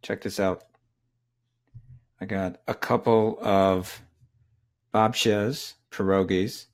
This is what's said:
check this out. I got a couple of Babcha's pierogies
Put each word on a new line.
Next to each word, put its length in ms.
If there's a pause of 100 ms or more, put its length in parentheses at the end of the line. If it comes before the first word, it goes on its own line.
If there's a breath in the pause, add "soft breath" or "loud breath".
check 180
this 180
out. 260 (1600)
I 60
got 420
a 60
couple 640
of 640 (880)
Babcha's 840 (140)
pierogies 840